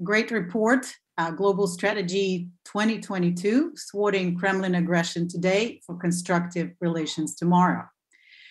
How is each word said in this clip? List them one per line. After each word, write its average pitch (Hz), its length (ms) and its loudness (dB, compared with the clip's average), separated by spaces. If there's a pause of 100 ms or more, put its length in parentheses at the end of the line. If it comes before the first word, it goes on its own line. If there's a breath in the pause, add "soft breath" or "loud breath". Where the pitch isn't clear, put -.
great 220 280 0
report, 220 540 2 (320)
uh, 165 140 -2
Global 196 340 2
Strategy 185 840 -2 (160)
twenty 214 340 0
twenty-two, 202 760 0 (160)
Thwarting 196 480 0
Kremlin 190 380 0
Aggression 170 540 0
Today 190 560 0
for 175 100 -10
Constructive 175 760 -2 (100)
Relations 160 540 -2
Tomorrow. 175 500 4 (640 soft breath)